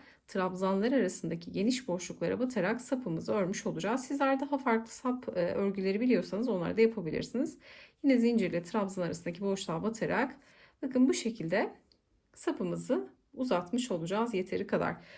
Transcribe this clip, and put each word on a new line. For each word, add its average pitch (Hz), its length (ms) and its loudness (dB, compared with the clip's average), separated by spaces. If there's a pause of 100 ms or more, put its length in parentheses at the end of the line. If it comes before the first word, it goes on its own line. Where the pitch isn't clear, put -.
(280)
trabzanlar 190 640 0
arasındaki 185 600 0
geniş 214 360 0
boşluklara 180 520 -2
batarak 240 420 0
sapımızı 220 520 -2
örmüş 196 320 0
olacağız. 190 400 -2
Sizler 269 340 2
daha 285 180 -2
farklı 226 340 0
sap, - 460 -4
e, 175 160 2
örgüleri 196 480 0
biliyorsanız 226 480 2
onları 180 280 0
da 220 40 4
yapabilirsiniz. 226 760 0 (460)
Yine 269 140 6
zincirle 190 460 2
trabzan 190 380 -2
arasındaki 175 400 -4
boşluğa 196 420 -2
batarak 220 520 0 (460)
bakın 262 260 4
bu 359 60 4
şekilde 220 600 -2 (640)
sapımızı 196 720 -2 (240)
uzatmış 247 580 0
olacağız 196 420 0
yeteri 185 340 -2
kadar. - 280 0 (220)